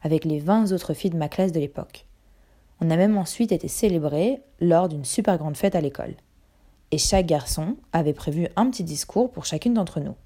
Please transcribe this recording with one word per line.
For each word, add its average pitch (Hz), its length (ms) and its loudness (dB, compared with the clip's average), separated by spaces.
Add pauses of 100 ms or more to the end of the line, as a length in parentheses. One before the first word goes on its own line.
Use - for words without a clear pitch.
avec 156 220 2
les 156 160 0
vingt 196 320 2
autres 175 220 -2
filles 190 160 -2
de 165 80 -2
ma 151 100 -2
classe 185 240 0
de 160 80 0
l'époque. - 480 -8 (720)
On 165 120 2
a 160 40 4
même 202 220 4
ensuite 208 340 -2
été - 160 -2
célébrés 175 720 0 (200)
lors 170 260 6
d'une 147 160 -6
super 202 340 0
grande 151 200 -6
fête 196 180 0
à 165 60 2
l'école. - 340 -6 (760)
Et 156 60 0
chaque 190 280 2
garçon 160 500 -2 (160)
avait 151 220 2
prévu 160 420 -2
un 233 140 2
petit 202 160 -6
discours 175 460 -2
pour 147 120 -12
chacune 233 300 -2
d'entre 185 260 -2
nous. 139 160 -8 (100)